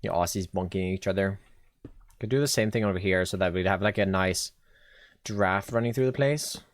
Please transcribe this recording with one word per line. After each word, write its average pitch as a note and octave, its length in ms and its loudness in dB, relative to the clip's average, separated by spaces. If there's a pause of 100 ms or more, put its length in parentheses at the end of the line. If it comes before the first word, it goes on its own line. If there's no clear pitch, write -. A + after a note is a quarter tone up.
Yeah, F#2+ 100 -4
Aussies F2 340 0
bonking F#2 460 -4
each F#2+ 140 -4
other. G2 340 -2 (800)
Could A2+ 100 -6
do C3 100 2
the C#3+ 60 2
same A2 240 2
thing A2 140 0
over G2 140 2
here F#2 260 2
so F2+ 120 -4
that F#2 160 2
we'd F2+ 140 0
have, F#2+ 160 2
like, G#2 160 0
a G#2 80 2
nice F#2 460 0 (720)
draft G2 480 0
running A#2 200 0
through C3 140 2
the B2+ 60 2
place. C#3+ 460 -2 (160)